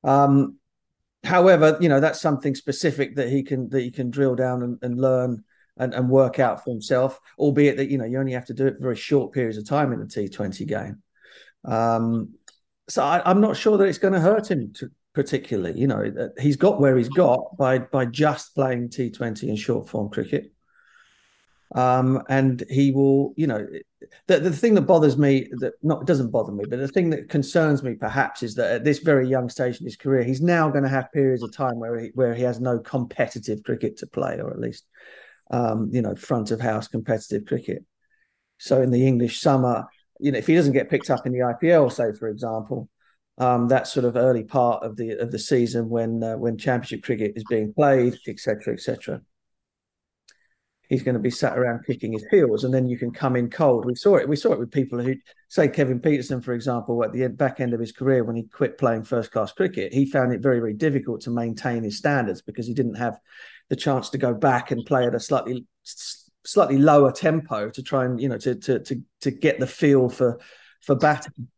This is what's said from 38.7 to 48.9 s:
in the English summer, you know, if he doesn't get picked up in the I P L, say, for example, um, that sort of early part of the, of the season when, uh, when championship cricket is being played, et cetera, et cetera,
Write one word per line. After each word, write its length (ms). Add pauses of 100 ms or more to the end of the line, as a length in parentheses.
in 80
the 160
English 340
summer, 460 (340)
you 120
know, 60
if 80
he 80
doesn't 200
get 160
picked 180
up 160
in 80
the 100
I 160
P 120
L, 180
say, 240
for 160
example, 640 (480)
um, 300
that 180
sort 180
of 120
early 280
part 380
of 140
the, 160
of 200
the 60
season 500
when, 340
uh, 140
when 220
championship 440
cricket 320
is 140
being 240
played, 460 (100)
et 100
cetera, 360
et 60
cetera, 400 (1700)